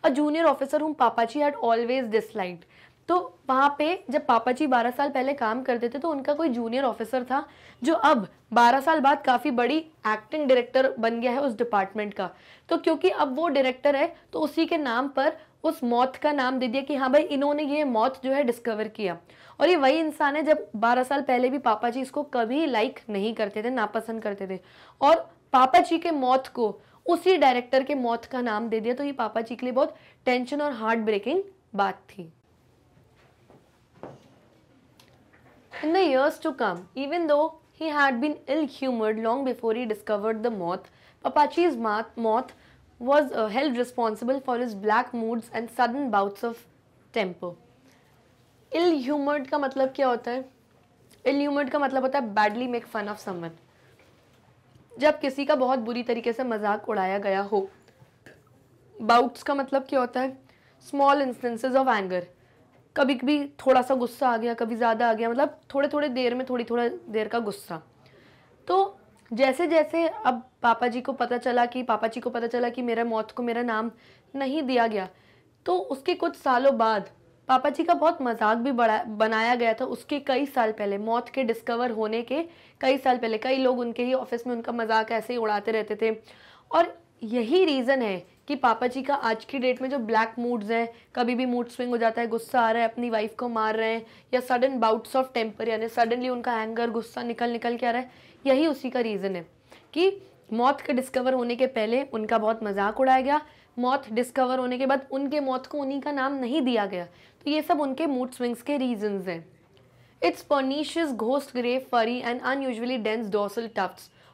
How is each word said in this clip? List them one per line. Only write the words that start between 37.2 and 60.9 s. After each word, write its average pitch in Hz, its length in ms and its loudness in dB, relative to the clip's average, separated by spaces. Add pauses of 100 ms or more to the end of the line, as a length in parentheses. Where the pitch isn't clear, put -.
though 294 180 4 (320)
he 320 100 -4
had 269 300 2
been 302 120 0 (160)
ill-humored 247 760 -2
long 254 260 0
before 233 240 -2
he 240 180 -4
discovered 214 520 -4
the 240 60 0 (100)
moth, 175 220 -4 (420)
Papachi's 294 520 2
ma-, 220 420 -4
moth 226 280 0 (560)
was, 277 200 4
uh, 226 340 -2
held 269 200 0
responsible 240 640 -2
for 247 180 -2
his 226 160 -4 (120)
black 220 300 2
moods 226 280 -4
and 226 240 -8 (120)
sudden 254 320 0
bouts 202 320 0
of 233 120 -2 (640)
temper। 180 340 -4 (1200)
Ill-humored 294 720 2
का 302 100 -2
मतलब 269 320 0
क्या 262 180 0
होता 233 240 -2
है? 262 140 -6 (800)
Ill-humored 285 420 0
का 302 100 0
मतलब 262 220 0
होता 262 180 0
है 220 160 -4
badly 214 320 0
make 240 180 -4
fun 208 240 -8
of 214 80 -10
someone, 170 340 -8 (1500)
जब 302 200 4
किसी 277 260 -4
का 302 100 4
बहुत 254 240 2
बुरी 233 240 -4
तरीके 233 300 -2
से 254 100 -6
मजाक 214 460 -2
उड़ाया 196 280 0
गया 196 240 -2
हो। 202 280 -2 (1300)
Bouts 233 400 4
का 294 100 0
मतलब 269 360 -2
क्या 277 100 2
होता 247 220 -2
है? 262 160 -4 (520)
Small 277 380 4